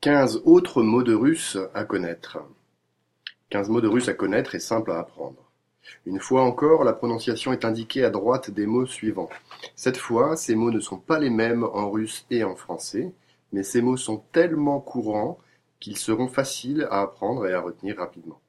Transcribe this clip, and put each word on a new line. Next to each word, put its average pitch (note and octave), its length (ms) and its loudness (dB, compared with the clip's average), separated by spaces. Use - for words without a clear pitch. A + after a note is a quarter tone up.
Quinze C#4 460 4
autres E3+ 360 8
mots A2+ 200 4
de A#2 100 2
russe A#2+ 460 2
à G#2 100 -4
connaître. E2+ 540 -6
Quinze G2+ 180 -2
mots A2+ 140 2
de A2 60 4
russe B2 200 2
à G2 60 0
connaître G2+ 400 -2
et F2+ 60 -6
simples A2 320 -2
à E2 80 -2
apprendre. - 500 -14
Une F#2+ 140 -6
fois C3 220 2
encore, C#3+ 420 4
la A2+ 100 4
prononciation A#2 580 -2
est A#2+ 140 -2
indiquée A2+ 360 -2
à A#2+ 80 4
droite A2 400 -2
des G#2 160 -2
mots A#2+ 200 2
suivants. G2+ 420 -4
Cette B2+ 220 -2
fois, C3 380 0
ces A#2+ 180 -2
mots A#2 160 2
ne A2 100 0
sont - 180 -10
pas D#3+ 200 -2
les C#3+ 120 0
mêmes A#2 340 2
en G2+ 260 -2
russe G#2+ 400 -6
et A#2 140 0
en F#2 120 -4
français, - 560 -8
mais - 100 -2
ces A#2+ 200 0
mots B2+ 160 2
sont A2 200 -6
tellement D3+ 480 2
courants A2 580 -4
qu'ils G2+ 180 -12
seront A#2 300 0
faciles C3+ 640 -4
à - 120 0
apprendre A#2+ 440 -4
et F#2 60 0
à F2+ 80 0
retenir F2 380 -8
rapidement. E2+ 500 -12